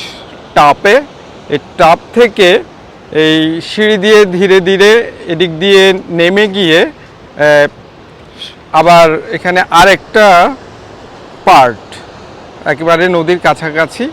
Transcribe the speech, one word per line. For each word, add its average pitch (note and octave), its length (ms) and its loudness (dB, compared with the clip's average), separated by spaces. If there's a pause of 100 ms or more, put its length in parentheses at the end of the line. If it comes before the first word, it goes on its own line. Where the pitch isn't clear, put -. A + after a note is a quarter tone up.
(540)
টপে। E3 460 2 (480)
এই D3 100 -4 (200)
টপ E3+ 200 2 (160)
থেকে A3 480 0 (500)
এই D#3+ 480 -2
সিঁড়ি G#3+ 380 -2
দিয়ে G#3+ 260 2
ধীরে F#3 360 0
ধীরে G3 520 0 (140)
এদিক E3 320 -6
দিয়ে F#3+ 360 2 (140)
নেমে F3+ 400 0
গিয়ে, F#3 340 0
আহ, D3 840 -2 (1040)
আবার D#3+ 580 2
এখানে F3+ 400 -4
আরেকটা F#3+ 840 2 (920)
পার্ট C3 520 0 (680)
একেবারে E3 440 -2
নদীর F3 300 -2
কাছাকাছি D#3+ 760 -4